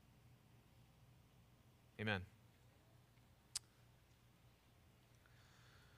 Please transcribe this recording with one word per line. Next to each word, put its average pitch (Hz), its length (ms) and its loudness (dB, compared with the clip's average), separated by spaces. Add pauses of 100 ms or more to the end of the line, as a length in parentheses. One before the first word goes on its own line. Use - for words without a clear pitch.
(2000)
Amen. 104 200 12 (3750)